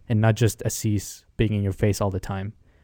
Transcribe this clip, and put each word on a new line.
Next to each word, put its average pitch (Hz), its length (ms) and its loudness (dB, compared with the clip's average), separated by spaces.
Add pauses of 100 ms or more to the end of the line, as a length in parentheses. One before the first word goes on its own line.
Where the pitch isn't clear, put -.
and 110 140 0
not 110 140 6
just 110 320 0
Aziz - 580 -4 (140)
being 107 160 2
in 101 80 0
your 98 100 0
face 104 300 0
all 101 80 0
the 95 100 -4
time. 98 320 -8 (320)